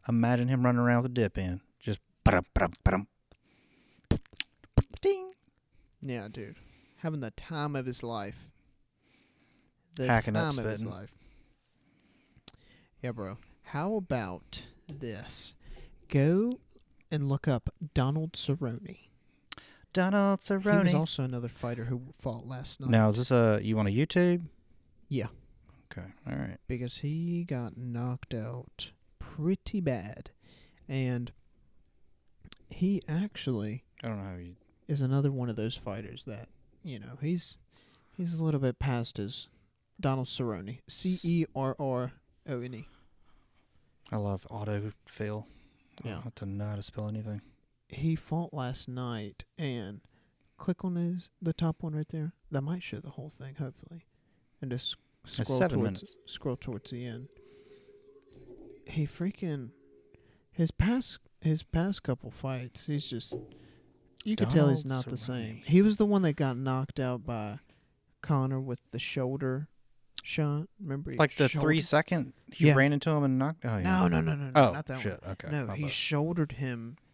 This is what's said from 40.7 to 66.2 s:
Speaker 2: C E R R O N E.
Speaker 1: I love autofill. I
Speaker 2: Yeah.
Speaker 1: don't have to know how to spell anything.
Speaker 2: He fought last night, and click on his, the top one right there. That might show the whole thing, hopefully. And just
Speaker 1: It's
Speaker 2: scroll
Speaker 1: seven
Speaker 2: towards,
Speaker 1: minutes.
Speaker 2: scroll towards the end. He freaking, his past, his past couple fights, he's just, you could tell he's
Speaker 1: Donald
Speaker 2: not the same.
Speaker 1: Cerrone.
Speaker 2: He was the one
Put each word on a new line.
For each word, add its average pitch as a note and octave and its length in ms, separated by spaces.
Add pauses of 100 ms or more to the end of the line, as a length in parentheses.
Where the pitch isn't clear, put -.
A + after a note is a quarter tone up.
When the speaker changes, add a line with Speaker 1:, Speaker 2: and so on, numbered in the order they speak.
Speaker 2:
C F#3 340
E E3+ 220 (100)
R C3+ 240
R B2+ 340 (360)
O B2+ 120
N B2 140
E. - 140 (1200)
Speaker 1:
I A2 60
love G2+ 340
autofill. G#2+ 960 (580)
I A#2+ 60
Speaker 2:
Yeah. G#2+ 60
Speaker 1:
don't - 100
have A#2 120
to G2+ 100
know G2+ 220
how G#2 80
to G#2 60
spell G#2+ 260
anything. G#2+ 340 (460)
Speaker 2:
He D#3+ 280
fought D#3+ 380
last B2+ 340
night, A#2+ 560 (140)
and A#2+ 420 (560)
click - 260
on F3+ 140
his, F3 320 (140)
the E3 100
top E3 300
one D#3 120
right D3+ 140
there. D#3+ 240 (180)
That C#3 120
might F3 200
show - 180
the D3 100
whole C#3+ 180
thing, C3+ 280
hopefully. D3+ 500 (560)
And C3+ 80
just - 260 (280)
Speaker 1:
It's - 120
Speaker 2:
scroll B2+ 220
Speaker 1:
seven F#2 220
Speaker 2:
towards, G2 200
Speaker 1:
minutes. - 160 (100)
Speaker 2:
scroll B2+ 300
towards - 340
the B2 160
end. A#2+ 220 (1600)
He D3+ 200
freaking, D#3 640 (800)
his E3 200
past, A#3+ 480 (220)
his D#3 220
past F3+ 400
couple B2 280
fights, B2+ 560
he's D3 200
just, - 280 (920)
you G#3+ 120
could G3 140
tell D3+ 200
he's D3+ 140
Speaker 1:
Donald C3 220
Speaker 2:
not B2+ 40
the B2 80
same. A2+ 380
Speaker 1:
Cerrone. - 100
Speaker 2:
He F3 160
was G#3+ 140
the G#3+ 100
one G3+ 160